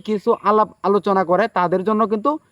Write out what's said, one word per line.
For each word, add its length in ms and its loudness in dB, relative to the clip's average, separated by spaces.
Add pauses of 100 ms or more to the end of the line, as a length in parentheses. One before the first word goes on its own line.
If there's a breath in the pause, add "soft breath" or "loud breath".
কিছু 220 -2 (180)
আলাপ 200 2 (180)
আলোচনা 440 0
করে 140 2 (140)
তাদের 300 0
জন্য 140 0 (100)
কিন্তু 180 -2 (220)